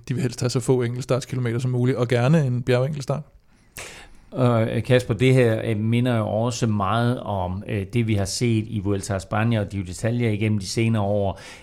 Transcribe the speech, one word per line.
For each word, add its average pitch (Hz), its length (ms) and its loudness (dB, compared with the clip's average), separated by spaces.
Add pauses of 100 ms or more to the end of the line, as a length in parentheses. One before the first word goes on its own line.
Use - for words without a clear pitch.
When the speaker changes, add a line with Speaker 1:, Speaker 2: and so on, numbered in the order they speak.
Speaker 1:
de 131 60 -2
vil 120 80 -2
helst 120 180 -2
have 123 100 0
så 127 100 0
få 127 220 2
enkeltstartskilometer 120 760 -2
som 127 120 -2
muligt, 123 260 2
og 120 120 0
gerne 131 380 4
en 123 160 0
bjergenkeltstart. 135 600 0 (1080)
Speaker 2:
Og, 120 320 2
øh, 117 200 -2
Kasper, 123 320 2
det 131 200 4
her, 113 300 4
øh, 110 140 -2
minder 120 380 2
jo 107 120 0
også 117 380 -2
meget 110 540 0
om, 95 480 -4
øh, 98 240 -4
det, 120 140 0
vi 110 80 0
har 98 100 0
set 113 440 0
i 107 160 -4
Vuelta 98 300 -2
a 95 40 0
España 110 400 0
og 101 100 -2
Giro 98 160 -6
d'Italia 90 240 -4 (160)
igennem 107 340 0
de 95 80 -6
senere 113 360 0
år, 101 380 -2 (220)